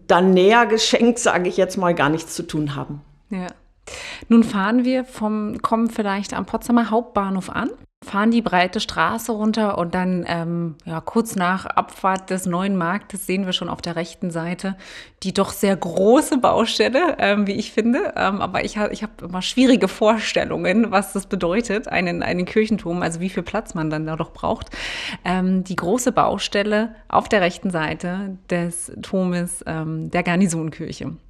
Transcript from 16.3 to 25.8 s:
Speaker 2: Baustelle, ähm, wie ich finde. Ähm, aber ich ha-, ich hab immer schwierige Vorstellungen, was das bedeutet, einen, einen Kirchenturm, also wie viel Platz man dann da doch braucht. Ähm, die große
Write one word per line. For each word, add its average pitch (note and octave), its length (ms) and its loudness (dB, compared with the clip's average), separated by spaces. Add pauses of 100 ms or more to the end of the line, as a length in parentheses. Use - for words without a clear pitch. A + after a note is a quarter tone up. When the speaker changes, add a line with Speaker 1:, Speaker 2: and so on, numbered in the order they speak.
Speaker 2:
Baustelle, A3+ 800 2
ähm, G3+ 300 2
wie G3+ 60 -2
ich A3+ 180 -4
finde. A#3+ 440 0
Ähm, F#3+ 260 0
aber F#3 220 -2
ich - 140 -6
ha-, G#3 140 -2
ich - 100 -8
hab - 220 -10
immer F3+ 180 -6
schwierige A#3+ 460 4
Vorstellungen, G3 1040 2
was G3 220 2
das G3 120 -4
bedeutet, G3 640 -2
einen, F3 340 -2
einen F3+ 240 -2
Kirchenturm, F#3+ 560 0
also E3 180 -2
wie F#3 100 -4
viel F3+ 140 -4
Platz - 300 -8
man D#3 160 -2
dann D#3 160 -4
da D#3 100 -6
doch D#3+ 180 -8
braucht. - 360 -4 (540)
Ähm, F#3 400 0
die F3+ 120 -6
große A3+ 360 0